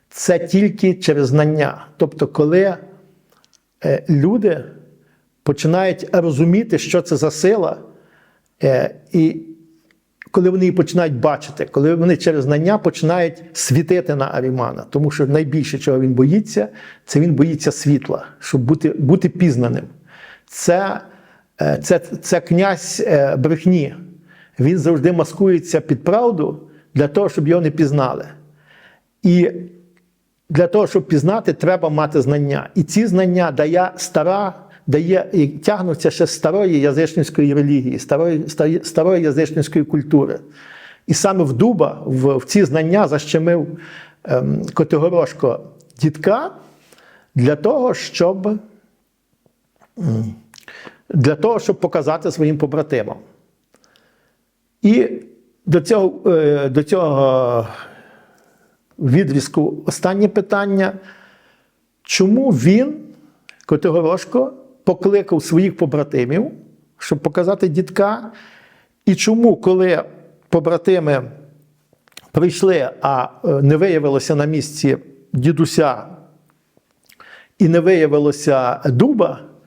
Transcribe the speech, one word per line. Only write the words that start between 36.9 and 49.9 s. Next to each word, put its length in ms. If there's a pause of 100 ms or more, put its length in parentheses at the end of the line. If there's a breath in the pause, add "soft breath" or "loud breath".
релігії, 440
старої, 500
старої, 360
старої 380
язичницької 600
культури. 540 (680 loud breath)
І 80
саме 300
в 80
дуба, 540
в, 300
в 80
ці 200
знання 440
защемив, 680 (460 loud breath)
ем, 380 (120)
Котигорошко 840 (400)
дідка 500 (840 soft breath)
для 220
того, 380
щоб, 640 (1400)